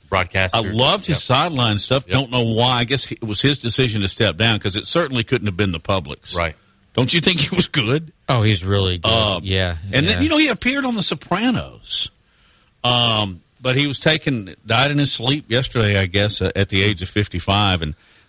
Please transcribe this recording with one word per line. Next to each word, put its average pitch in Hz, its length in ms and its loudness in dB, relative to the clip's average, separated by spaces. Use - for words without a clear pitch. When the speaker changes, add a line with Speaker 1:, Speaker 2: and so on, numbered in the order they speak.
Speaker 1:
Broadcaster. 95 480 0
Speaker 2:
I 117 40 0
loved 127 440 0
his 160 120 0
Speaker 1:
Yep. - 40 -4
Speaker 2:
sideline 127 580 0
stuff. 131 260 0
Speaker 1:
Yep. - 80 -8
Speaker 2:
Don't 131 180 0
know 123 100 0
why. 117 380 2
I 120 40 0
guess 131 220 -4
he, 117 100 -10
it - 80 -16
was 104 180 -4
his 139 180 2
decision 110 420 0
to 95 80 0
step 98 260 0
down 110 240 2
'cause 98 160 -4
it - 120 -6
certainly 135 360 0
couldn't 113 240 0
have 92 100 -2
been 98 140 0
the 80 80 -4
public's. 82 560 -6
Speaker 1:
Right. 82 200 -2
Speaker 2:
Don't 123 180 0
you 170 60 2
think 165 220 2
he 143 120 -2
was 185 140 2
good? 143 460 -2
Speaker 3:
Oh, 123 120 4
he's 104 220 2
really 95 360 2
good. 110 120 0
Speaker 2:
Um, 104 320 2
Speaker 3:
Yeah, 95 320 0
Speaker 2:
and 139 160 2
then, 214 100 0
Speaker 3:
yeah. - 40 0
Speaker 2:
you 311 80 2
know, 311 80 0
he 311 100 4
appeared 262 380 -2
on 240 100 -2
The 196 80 -2
Sopranos. 170 1040 -4
Um, 113 580 0
but 127 140 0
he 143 120 2
was 139 120 -6
taken, 135 560 -2
died 123 260 2
in 143 60 0
his 143 140 2
sleep 139 380 -2
yesterday, 107 500 2
I 95 60 2
guess, 101 360 0
uh, 92 140 0
at 98 140 0
the 95 140 2
age 87 180 0
of 90 80 -8
fifty-five. 98 720 0
And 76 140 -4